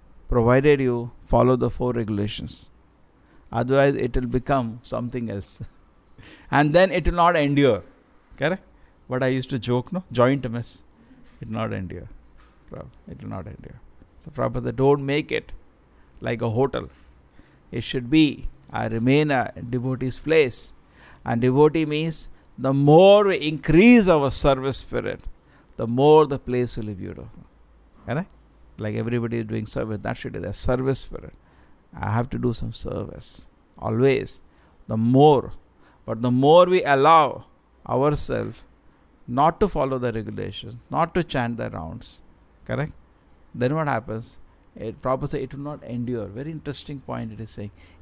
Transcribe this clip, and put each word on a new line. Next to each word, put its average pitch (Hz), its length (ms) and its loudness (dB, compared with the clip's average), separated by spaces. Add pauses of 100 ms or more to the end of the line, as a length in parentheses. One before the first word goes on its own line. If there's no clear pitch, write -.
(300)
provided 135 500 4
you 120 320 -2 (220)
follow 123 300 6
the 120 60 0
four 123 240 -4
regulations. 107 760 -6 (800)
Otherwise, 135 440 2
it 120 200 -4
will 127 120 -2 (100)
become 123 460 -4
something 120 460 -8
else." 101 360 -12
<laughs> - 840 -20
And 147 240 2
then 180 180 6
it 175 160 -2
will 175 80 0
not 175 200 4
endure. 143 480 2 (540)
Correct? 165 260 -4 (440)
What 127 140 -4
I 131 60 0
used 131 240 -2
to 131 80 -4
joke, 123 320 -2
no? 185 200 -8
Joint 127 380 2
mess. 117 320 -10 (580)
It 113 100 -14
will 107 60 -8
not 110 180 -4
endure. 90 340 -10 (640)
Prabhu-, - 400 -18
it - 100 -18
will 104 80 -14
not 101 180 -12
endure. - 320 -18 (400)
So - 120 -20
Prabhupada 120 320 -4
said, 120 140 -6
"Don't 139 280 4
make 139 260 -4
it - 200 -6 (680)
like 120 200 -6
a 117 80 -2
hotel. 123 380 -2 (840)
It 117 100 -8
should 123 280 -6
be, 151 380 2 (240)
uh, 113 200 -4
remain 135 380 2
a 127 220 -2 (180)
devotee's 127 480 -6
place." 151 560 0 (520)
And 117 160 -2
devotee 151 440 4
means 156 440 -6 (280)
the 131 160 -2
more 180 520 8
we 190 100 2
increase 170 720 6
our 143 240 4
service 135 460 0
spirit, 104 480 -8 (500)
the 117 100 -6
more 147 400 6
the 135 140 -6
place 123 380 -4
will 113 80 -8
be 104 80 -8
beautiful. - 500 -14 (640)
Correct? 147 240 -6 (480)
Like 107 180 -6
everybody 117 440 -4
is 113 60 -6
doing 110 200 -6
service, 110 360 -6
that 117 160 -6
should - 160 -12
be 113 60 -10
the 101 140 -8
service 131 460 -2
spirit. - 340 -14 (640)
I - 140 -6
have 120 200 -2
to 123 60 -6
do 120 160 -2
some 113 200 -8
service. - 760 -12 (320)
Always. 117 600 0 (460)
The 113 100 -4
more. 131 560 4 (520)
But 113 160 -6
the 123 100 0
more 151 340 6
we 180 180 2
allow 143 600 4 (420)
ourselves 123 760 -2 (640)
not 143 320 0
to 208 80 2
follow 135 300 -2
the 123 140 -4
regulations, 104 640 -10 (140)
not 160 260 -2
to 175 80 2
chant 120 340 -4
the 117 120 -8
rounds, 85 520 -14 (440)
correct? 131 260 -6 (640)
Then 127 180 -2
what 156 140 -2
happens? 113 520 -6 (360)
It, - 260 -12
Prabhupada 135 280 -2
said 135 120 -6
it 131 120 -10
will 139 100 -12
not 147 200 -12
endure. 120 440 -6
Very 127 240 -12
interesting 147 480 -12
point 120 320 -10
it 107 80 -16
is 113 100 -12
saying. 104 220 -14 (300)